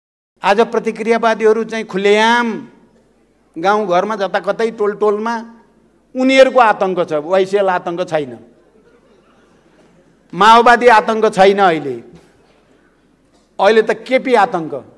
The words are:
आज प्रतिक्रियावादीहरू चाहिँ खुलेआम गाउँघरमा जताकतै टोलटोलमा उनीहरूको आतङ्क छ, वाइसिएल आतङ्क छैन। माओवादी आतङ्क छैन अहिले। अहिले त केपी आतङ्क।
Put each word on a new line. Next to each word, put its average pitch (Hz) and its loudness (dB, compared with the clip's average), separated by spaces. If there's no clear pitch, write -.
आज 202 2
प्रतिक्रियावादीहरू 226 -2
चाहिँ 220 -10
खुलेआम 220 0
गाउँघरमा 196 -2
जताकतै 196 -4
टोलटोलमा 214 -4
उनीहरूको 262 4
आतङ्क 190 0
छ, 160 -4
वाइसिएल 190 -2
आतङ्क 180 -6
छैन। 131 -6
माओवादी 233 4
आतङ्क 220 2
छैन 196 4
अहिले। 143 -2
अहिले 220 2
त 226 -4
केपी 247 -2
आतङ्क। 175 -2